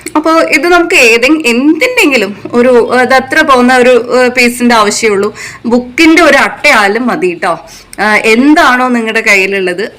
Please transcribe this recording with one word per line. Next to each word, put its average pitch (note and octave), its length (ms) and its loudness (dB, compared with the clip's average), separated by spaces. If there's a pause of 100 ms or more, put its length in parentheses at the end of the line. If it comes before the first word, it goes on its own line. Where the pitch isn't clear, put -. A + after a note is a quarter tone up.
(160)
അപ്പൊ D#4 140 -2
ഇത് D#4+ 380 0
നമുക്ക് F4 260 0
ഏതെ-, B3+ 520 2
എന്തിൻ്റെങ്കിലും D4 880 0 (160)
ഒരു, A#3+ 480 2
അത് B3+ 140 0
അത്ര C#4 280 0
പോകുന്ന B3+ 340 2
ഒരു, B3 440 2
ആ, B3+ 80 2
പീസിന്റെ A#3+ 460 0
ആവശ്യമേ G#3+ 380 0
ഉള്ളൂ. G3+ 220 -2 (320)
ബുക്കിന്റെ D4+ 560 0
ഒരു C#4+ 140 4
അട്ടയായാലും A3+ 720 -2
മതി F3+ 220 -2
കേട്ടോ. E3+ 300 -6 (420)
ആ, G#3+ 160 0
എന്താണോ B3+ 720 2
നിങ്ങളുടെ A3+ 320 -2
കയ്യിലുള്ളത് G3 800 -2